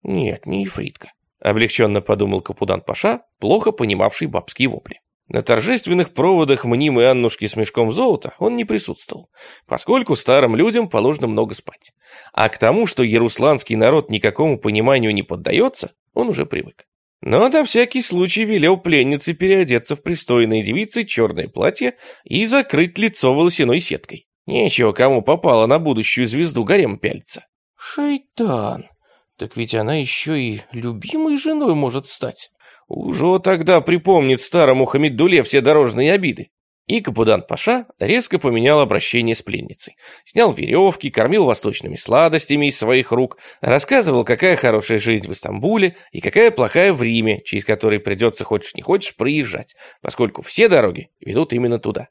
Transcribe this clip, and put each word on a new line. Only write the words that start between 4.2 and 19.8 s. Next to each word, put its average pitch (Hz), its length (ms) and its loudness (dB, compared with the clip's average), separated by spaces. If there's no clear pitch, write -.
бабские - 400 -4
вопли. - 320 -10
На - 140 -4
торжественных 180 720 0
проводах 151 500 2
мнимой 123 460 2
Аннушки 120 360 0
с - 80 -6
мешком 110 380 -2
золота 220 460 -2
он 233 180 -2
не 233 80 -4
присутствовал, - 640 -8
поскольку 226 500 -2
старым 127 400 2
людям 220 320 2
положено 127 380 0
много 110 280 -2
спать. - 380 -18
А 110 160 2
к - 80 -6
тому, 180 300 2
что 131 160 -2
ярусланский 117 760 0
народ 135 320 2
никакому 117 500 0
пониманию 113 540 2
не 98 100 -2
поддается, 127 680 -2
он 240 140 -2
уже - 180 -4
привык. - 400 -12
Но 180 260 2
на 294 180 2
всякий 240 360 0
случай 185 440 -2
велел 190 340 2
пленнице 147 560 0
переодеться 151 600 0